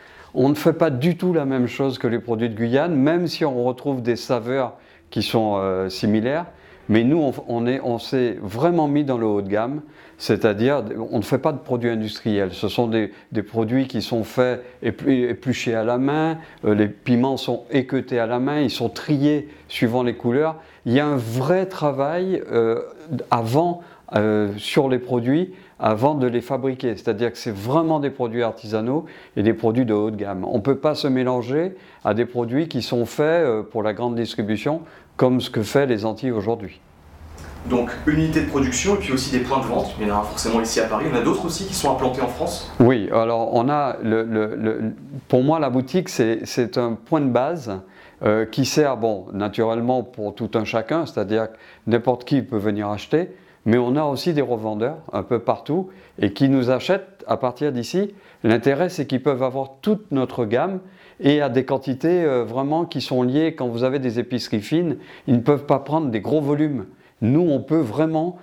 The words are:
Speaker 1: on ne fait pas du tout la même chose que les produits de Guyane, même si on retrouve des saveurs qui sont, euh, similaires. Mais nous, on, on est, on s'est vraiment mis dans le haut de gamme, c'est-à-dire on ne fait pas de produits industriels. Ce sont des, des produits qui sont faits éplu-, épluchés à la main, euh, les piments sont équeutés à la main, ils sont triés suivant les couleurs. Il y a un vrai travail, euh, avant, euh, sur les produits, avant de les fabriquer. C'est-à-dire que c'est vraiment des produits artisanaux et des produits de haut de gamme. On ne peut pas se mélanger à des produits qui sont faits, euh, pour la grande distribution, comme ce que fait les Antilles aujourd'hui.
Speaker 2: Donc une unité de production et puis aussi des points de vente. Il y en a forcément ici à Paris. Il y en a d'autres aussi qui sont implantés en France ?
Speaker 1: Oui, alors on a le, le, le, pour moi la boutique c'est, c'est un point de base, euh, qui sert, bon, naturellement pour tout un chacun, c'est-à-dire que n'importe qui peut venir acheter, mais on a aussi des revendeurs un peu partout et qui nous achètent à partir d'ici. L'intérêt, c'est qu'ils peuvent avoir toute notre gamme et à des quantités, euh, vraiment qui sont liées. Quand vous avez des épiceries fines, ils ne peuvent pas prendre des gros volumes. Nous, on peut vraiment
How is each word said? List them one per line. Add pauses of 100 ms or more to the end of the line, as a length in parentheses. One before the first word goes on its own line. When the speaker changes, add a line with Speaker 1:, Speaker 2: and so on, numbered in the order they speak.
(380)
Speaker 1:
on
ne
fait
pas
du
tout
la
même
chose
que
les
produits
de
Guyane,
même
si
on
retrouve
des
saveurs (340)
qui
sont,
euh,
similaires. (460)
Mais
nous,
on, (160)
on
est,
on
s'est
vraiment
mis
dans
le
haut
de
gamme, (380)
c'est-à-dire (260)
on
ne
fait
pas
de
produits
industriels.
Ce
sont
des, (200)
des
produits
qui
sont
faits (200)
éplu-,
épluchés
à
la
main, (300)
euh,
les
piments
sont
équeutés
à
la
main,
ils
sont
triés (200)
suivant
les
couleurs. (280)
Il
y
a
un
vrai
travail, (100)
euh, (480)
avant, (340)
euh,
sur
les
produits, (240)
avant
de
les
fabriquer.
C'est-à-dire
que
c'est
vraiment
des
produits
artisanaux (320)
et
des
produits
de
haut
de
gamme.
On
ne
peut
pas
se
mélanger (300)
à
des
produits
qui
sont
faits,
euh,
pour
la
grande
distribution, (360)
comme
ce
que
fait
les
Antilles
aujourd'hui. (880)
Speaker 2:
Donc (160)
une
unité
de
production
et
puis
aussi
des
points
de
vente.
Il
y
en
a
forcément
ici
à
Paris.
Il
y
en
a
d'autres
aussi
qui
sont
implantés
en
France ? (100)
Speaker 1:
Oui,
alors
on
a
le,
le,
le, (340)
pour
moi
la
boutique
c'est,
c'est
un
point
de
base, (440)
euh,
qui
sert,
bon,
naturellement
pour
tout
un
chacun,
c'est-à-dire
que (300)
n'importe
qui
peut
venir
acheter, (340)
mais
on
a
aussi
des
revendeurs (140)
un
peu
partout (320)
et
qui
nous
achètent
à
partir
d'ici. (300)
L'intérêt,
c'est
qu'ils
peuvent
avoir
toute
notre
gamme (400)
et
à
des
quantités,
euh,
vraiment
qui
sont
liées.
Quand
vous
avez
des
épiceries
fines, (280)
ils
ne
peuvent
pas
prendre
des
gros
volumes. (380)
Nous,
on
peut
vraiment